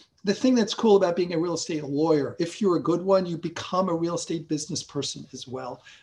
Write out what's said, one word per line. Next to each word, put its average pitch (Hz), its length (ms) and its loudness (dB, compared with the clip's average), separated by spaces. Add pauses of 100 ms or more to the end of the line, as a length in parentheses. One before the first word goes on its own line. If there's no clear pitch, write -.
(240)
the 196 100 0
thing 254 220 2
that's 220 180 2
cool 214 220 4
about 175 220 6
being 175 160 0
a 165 40 -2
real 170 160 0
estate 160 300 -4
lawyer, 143 560 2
if 170 200 -4
you're 180 180 4
a 139 40 -2
good 170 200 0
one, 190 240 2
you 170 120 -4
become 180 520 -4
a 170 40 -2
real 165 220 -2
estate 165 320 -6
business 151 340 -4
person 143 520 -8
as 131 140 -16
well, 127 360 -12 (200)